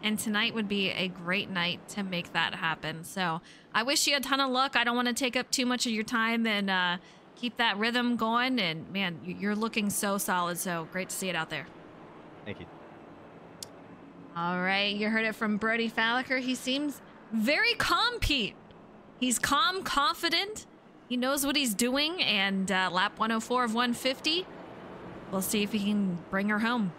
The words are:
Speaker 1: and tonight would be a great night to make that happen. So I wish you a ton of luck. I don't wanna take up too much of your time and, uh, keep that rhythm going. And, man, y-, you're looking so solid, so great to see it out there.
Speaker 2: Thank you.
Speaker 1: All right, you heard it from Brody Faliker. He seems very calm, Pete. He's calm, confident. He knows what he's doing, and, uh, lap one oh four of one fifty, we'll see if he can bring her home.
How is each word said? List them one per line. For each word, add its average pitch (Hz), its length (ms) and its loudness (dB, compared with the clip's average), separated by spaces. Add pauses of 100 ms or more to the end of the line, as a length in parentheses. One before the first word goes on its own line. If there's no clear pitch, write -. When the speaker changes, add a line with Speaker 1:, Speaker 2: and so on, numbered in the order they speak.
Speaker 1:
and 214 160 2
tonight 226 340 0
would 220 140 0
be 196 220 2
a 185 180 0
great 180 420 -2
night 175 300 0 (120)
to 202 120 -4
make 180 300 -4
that 147 200 2
happen. 160 520 -4
So 170 340 -2 (340)
I 214 100 2
wish 285 240 2
you 285 100 4
a - 20 4
ton 269 220 2
of 269 100 4
luck. 262 240 2
I 240 80 6
don't 240 140 2
wanna 247 160 2
take 247 240 0
up 247 140 -2
too 247 140 2
much 247 200 2
of 233 80 0
your 220 100 0
time 226 420 2
and, 202 240 2
uh, 180 280 2 (400)
keep 240 180 -4
that 226 220 2
rhythm 240 400 2
going. 240 420 2
And, 160 320 -2
man, 180 340 -2
y-, 180 140 -6
you're 202 160 0
looking 220 340 0
so 202 280 0
solid, 180 400 0
so 170 340 -4
great 185 160 -4
to - 80 -8
see 190 140 -4
it 175 60 -2
out 160 140 -2
there. 143 160 -6 (800)
Speaker 2:
Thank 104 160 -8
you. 85 60 -10 (1700)
Speaker 1:
All 175 240 0
right, 196 340 2
you 208 140 0
heard 220 160 2
it 220 100 0
from 214 220 0
Brody 226 340 2
Faliker. 247 520 0
He 254 140 0
seems 277 440 -2 (320)
very 302 440 4
calm, 440 440 2
Pete. 233 340 2 (640)
He's 247 220 0
calm, 339 420 2
confident. 339 840 0 (420)
He 247 100 -2
knows 269 280 2
what 254 100 2
he's 262 200 2
doing, 277 480 2
and, 196 480 2
uh, 185 200 2
lap 185 280 0
one 220 120 0
oh 226 80 0
four 247 240 0
of 220 120 0
one 240 180 2
fifty, 311 500 0 (880)
we'll 190 120 0
see 208 180 2
if 208 100 0
he 220 60 0
can 202 400 2 (140)
bring 202 180 0
her 214 80 2
home. 226 420 2